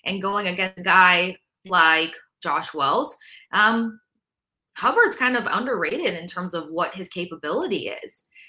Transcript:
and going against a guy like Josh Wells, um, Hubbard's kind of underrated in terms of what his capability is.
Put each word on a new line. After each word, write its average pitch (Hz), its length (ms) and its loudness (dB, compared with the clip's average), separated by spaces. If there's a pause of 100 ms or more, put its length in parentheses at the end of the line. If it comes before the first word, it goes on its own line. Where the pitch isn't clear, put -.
and 190 160 -4
going 196 260 -2
against 185 320 -4
a 180 40 -12
guy 180 540 4 (280)
like 165 480 4 (280)
Josh 156 320 -4
Wells, 156 420 0 (360)
um, 226 480 2 (720)
Hubbard's 403 420 2
kind 254 220 0
of 220 100 -2
underrated 208 680 -2
in 170 120 -10
terms 180 260 -8
of 156 160 -6
what 165 260 -4
his 185 140 -12
capability 175 800 -4
is. - 360 -10 (240)